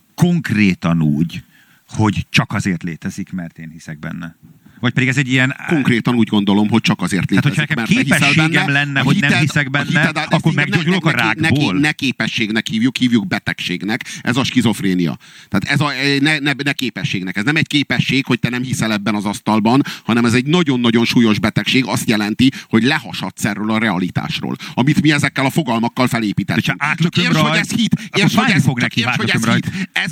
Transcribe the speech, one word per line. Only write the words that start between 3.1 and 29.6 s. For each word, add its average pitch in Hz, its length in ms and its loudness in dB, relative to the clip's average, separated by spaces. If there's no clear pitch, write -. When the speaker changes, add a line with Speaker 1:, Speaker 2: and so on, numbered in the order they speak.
Speaker 1:
mert 87 260 -10
én 80 120 -14
hiszek 80 280 -16
benne? 82 380 -12
Vagy 123 120 0
pedig 123 160 0
ez 131 80 -2
egy 139 120 0
ilyen 131 280 2
Speaker 2:
Konkrétan 123 480 0
úgy 113 140 2
gondolom, 104 400 2
hogy 110 120 2
csak - 200 0
azért 92 260 -2
Speaker 1:
Tehát, 101 180 2
Speaker 2:
létezik, 147 140 0
Speaker 1:
hogyha 120 140 -4
nekem 110 140 2
Speaker 2:
mert 254 120 0
te 170 80 2
hiszel 143 160 2
Speaker 1:
képességem 160 340 2
Speaker 2:
benne. 143 180 2
Speaker 1:
lenne, 139 160 -2
Speaker 2:
A - 20 2
Speaker 1:
hogy 131 180 4
nem 143 80 2
Speaker 2:
hited, 175 160 2
Speaker 1:
hiszek 143 220 0
Speaker 2:
a 131 40 -8
Speaker 1:
benne, 143 360 0
Speaker 2:
hited, 160 100 -2
Speaker 1:
akkor 156 220 2
Speaker 2:
ne, 143 80 0
Speaker 1:
meggyógyulok 160 460 0
a 156 40 2
Speaker 2:
ne, 123 60 -2
ne, 113 180 2
ne, 110 140 0
Speaker 1:
rákból? 147 300 0
Speaker 2:
ne 151 140 2
képességnek 113 720 -2
hívjuk, 113 300 0
hívjuk 117 300 2
betegségnek. 90 800 -4
Ez 117 140 -2
a 131 80 0
skizofrénia. 95 760 0
Tehát 101 260 0
ez 139 60 2
a, 147 120 -2
ne, 156 180 2
ne, 143 180 0
ne 143 160 -2
képességnek. 95 640 -4
Ez 104 80 -2
nem 151 120 0
egy 151 100 0
képesség, 135 600 0
hogy 123 120 0
te 120 100 -2
nem 123 140 -4
hiszel 117 300 -4
ebben 104 220 -2
az 104 100 -2
asztalban, 107 580 2
hanem 120 200 0
ez 117 100 2
egy 127 120 0
nagyon-nagyon 127 580 2
súlyos 113 340 4
betegség. 107 480 0
Azt 120 220 -4
jelenti, 107 420 2
hogy 110 140 2
lehasadsz 104 600 -4
erről 104 260 -2
a 110 80 0
realitásról, 92 800 -2
amit 139 280 2
mi 151 100 4
ezekkel 139 320 0
a 135 60 0
fogalmakkal 120 560 0
felépítettünk. 101 600 -2
Speaker 1:
Hogyha - 240 -2
átlököm 165 340 0
Speaker 2:
Értsd, - 120 2
hogy 156 120 2
Speaker 1:
rajt, 160 120 0
Speaker 2:
ez - 100 -4
hit. 226 240 0
Speaker 1:
akkor - 260 -2
Speaker 2:
Értsd, 170 140 2
hogy 220 100 2
Speaker 1:
fájni 285 140 2
Speaker 2:
ez, - 60 2
Speaker 1:
fog 123 160 0
Speaker 2:
csak 120 80 0
Speaker 1:
neki, - 120 -4
Speaker 2:
értsd, 117 200 0
hogy - 100 0
ez 180 60 2
Speaker 1:
átlököm 113 180 0
Speaker 2:
hit. - 200 -2